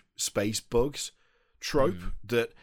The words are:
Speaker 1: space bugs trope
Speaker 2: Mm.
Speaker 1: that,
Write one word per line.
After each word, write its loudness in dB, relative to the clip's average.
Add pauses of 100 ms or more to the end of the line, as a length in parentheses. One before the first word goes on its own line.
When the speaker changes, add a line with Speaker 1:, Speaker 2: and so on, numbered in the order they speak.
(160)
Speaker 1:
space -2
bugs 0 (480)
trope 2
Speaker 2:
Mm. -6 (120)
Speaker 1:
that, 0 (100)